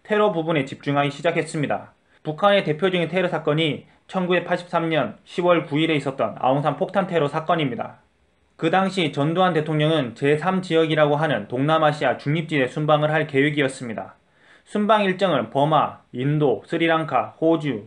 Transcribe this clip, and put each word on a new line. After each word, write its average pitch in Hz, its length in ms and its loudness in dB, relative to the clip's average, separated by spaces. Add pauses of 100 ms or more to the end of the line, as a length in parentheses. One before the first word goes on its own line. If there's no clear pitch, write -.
테러 208 300 2
부분에 160 320 0
집중하기 143 460 -2
시작했습니다. 156 800 -4 (300)
북한의 196 420 2
대표적인 170 440 0
테러 180 200 0
사건이 151 580 -2 (200)
천구백팔십삼 175 800 -2
년 139 360 -2
시월 175 420 2
구 143 120 -2
일에 160 160 2
있었던 131 440 -2
아웅산 143 400 0
폭탄 - 280 0
테러 165 220 0
사건입니다. 147 720 -2 (580)
그 180 120 0
당시 185 420 2
전두환 165 440 0
대통령은 151 600 0
제삼 156 460 0
지역이라고 156 560 2
하는 135 320 -2
동남아시아 147 720 0
중립지대 151 480 0
순방을 151 440 0
할 156 160 0
계획이었습니다. 135 880 -2 (480)
순방 208 400 0
일정은 180 440 0
버마, 139 520 0 (120)
인도, 139 540 0
스리랑카, 160 760 -2
호주, 151 460 0